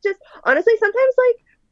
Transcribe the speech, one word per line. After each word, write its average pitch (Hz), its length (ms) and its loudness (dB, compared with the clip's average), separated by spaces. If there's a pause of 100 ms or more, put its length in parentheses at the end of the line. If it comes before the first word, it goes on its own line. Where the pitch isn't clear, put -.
just, 392 160 -6 (240)
honestly, 349 360 0
sometimes, 480 340 0 (140)
like, 480 180 -4 (260)